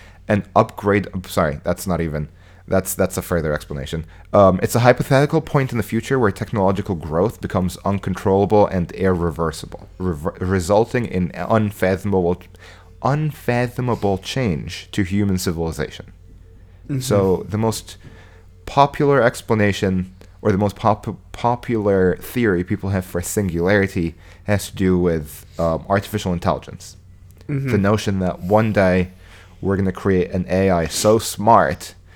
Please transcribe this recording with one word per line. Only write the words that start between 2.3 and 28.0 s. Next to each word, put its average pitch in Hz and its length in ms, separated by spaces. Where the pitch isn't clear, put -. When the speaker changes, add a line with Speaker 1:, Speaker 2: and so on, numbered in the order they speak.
Speaker 1:
that's, 92 260
that's 95 240
a 90 60
further 80 280
explanation. 76 540
Um, 95 300
it's - 140
a 117 40
hypothetical 139 640
point 135 300
in 117 60
the 104 60
future 117 360
where 104 120
technological 98 640
growth 80 460
becomes 90 360
uncontrollable 98 920
and 87 240
irreversible, 85 1040
rever-, 87 420
resulting 98 680
in 90 280
unfathomable, 95 1080
unfathomable 123 1160
change 87 720
to 107 100
human 98 380
civilization. 82 760
Speaker 2:
Mm-hmm. 135 180
Speaker 1:
So 95 480
the 104 80
most 110 400
popular 143 560
explanation, 101 920
or 107 100
the 92 60
most 101 180
pop-, 107 420
popular 104 840
theory 101 460
people 98 260
have 95 160
for 87 160
singularity, 92 960
has 104 240
to - 60
do 92 220
with, 82 480
um, 82 300
artificial 101 440
intelligence. - 640
Speaker 2:
Mm-hmm. 139 220
Speaker 1:
The - 80
notion 101 420